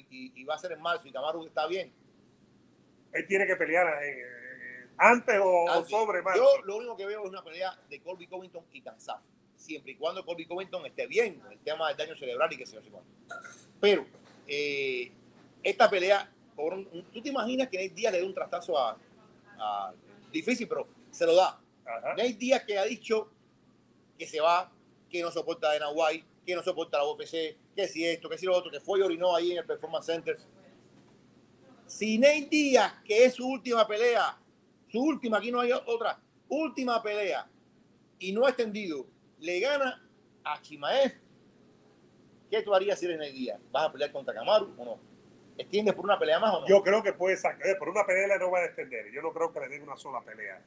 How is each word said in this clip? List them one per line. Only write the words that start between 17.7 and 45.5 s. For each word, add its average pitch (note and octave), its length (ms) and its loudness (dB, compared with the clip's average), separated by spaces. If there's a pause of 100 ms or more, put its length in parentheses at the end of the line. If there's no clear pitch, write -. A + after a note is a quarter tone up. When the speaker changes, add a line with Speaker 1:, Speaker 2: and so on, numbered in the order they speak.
Speaker 1:
Nate F#3 180 -6
Diaz G#3+ 160 -2
le F3+ 80 0
dé F3+ 60 -2
un F#3+ 80 -8
trastazo F3 440 -4
a, A2+ 200 0 (600)
a, G2+ 360 -6 (360)
difícil, G#3 380 -4
pero C#3+ 180 -6 (240)
se - 180 -2
lo E3 80 6
da? F3+ 260 4 (240)
Speaker 2:
Ajá. A#2 240 -8
Speaker 1:
Nate A3 240 -2
Diaz B3 300 0
que G#3 160 -4
ha G3 60 0
dicho A3 460 -4 (840)
que E3 80 -10
se D#3 160 -6
va, F3 300 2 (400)
que F3 100 -4
no E3+ 80 -2
soporta D#3+ 400 -2
a D3+ 40 2
Dana D3+ 180 -2
White, D#3+ 340 0 (180)
que F3+ 120 -4
no E3+ 80 -4
soporta E3 340 -4
la C#3+ 80 2
U D3+ 160 -2
F D3 60 -10
C, D#3+ 300 -6 (180)
que G3 120 -2
si D#3+ 160 -6
esto, E3 240 -2
que D#3+ 100 -8
si D#3+ 100 -4
lo F3+ 80 4
otro, F3 160 0
que C#3+ 80 -10
fue G3 180 -2
y G3 60 4
orinó F3 320 2
ahí E3+ 160 2
en F3 80 -2
el D#3+ 60 -6
Performance D#3 420 -6
Center. D#3+ 300 -4 (1500)
Si A3 320 -2
Nate C#4+ 320 6
Diaz, C4+ 460 4 (100)
que A3 200 8
es B3+ 100 4
su B3 120 -6
última A#3+ 400 0
pelea, G#3+ 520 2 (480)
su A#3+ 160 -2
última, B3 340 0
aquí G#3+ 140 -2
no B3 80 0
hay A#3+ 120 0
otra, A#3 480 -2 (300)
última B3+ 540 -2
pelea, G#3 440 -4 (720)
y F#3 140 -6
no A3+ 140 2
ha C#4 40 6
extendido, G#3 560 -4 (340)
le F3 200 -4
gana C4 440 -2 (400)
a D3 180 -8
Chimaev, E3+ 520 0 (1400)
¿qué G#3 140 0
tú G3+ 100 0
harías F#3+ 260 2
si F3 60 -6
eres E3+ 140 -4
Nate C#3+ 140 -8
Diaz? A#2+ 260 -8 (120)
¿Vas D3 140 2
a D3+ 60 0
pelear C#3+ 200 -4
contra C3 220 -8
Kamaru D3 440 2
o B2 80 -12
no? - 280 -14 (420)